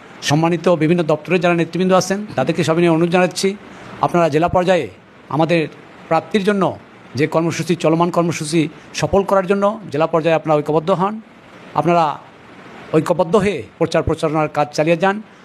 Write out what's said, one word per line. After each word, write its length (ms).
সম্মানিত 460
বিভিন্ন 340
দপ্তরে 360
যারা 160
নেতৃবৃন্দ 380
আছেন, 260
তাদেরকে 300
সবিনয় 260
অনুরোধ 200
জানাচ্ছি, 380
আপনারা 280
জেলা 200
পর্যায়ে 380
আমাদের 320
প্রাপ্তির 360
জন্য 200
যে 120
কর্মসূচি, 500
চলমান 340
কর্মসূচি 500
সফল 280
করার 240
জন্য 180
জেলা 160
পর্যায়ে 300
আপনারা 220
ঐক্যবদ্ধ 320
হন। 240
আপনারা 440
ঐক্যবদ্ধ 420
হয়ে 260
প্রচার 240
প্রচারণার 460
কাজ 240
চালিয়ে 240
যান। 200